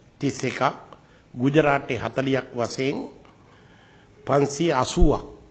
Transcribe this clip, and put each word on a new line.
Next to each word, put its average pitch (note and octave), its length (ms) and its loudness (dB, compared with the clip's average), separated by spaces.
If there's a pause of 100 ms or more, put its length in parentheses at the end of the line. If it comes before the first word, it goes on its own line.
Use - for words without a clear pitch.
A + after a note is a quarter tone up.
(160)
තිස් C3 280 -4
එකක්, B2+ 180 -4 (720)
ගුජරාටේ C#3 680 2
හතලිහක් B2+ 560 -2
වශයෙන් C3 420 -2 (1300)
පන්සිය C#3+ 440 2
අසූවක් B2+ 520 2 (280)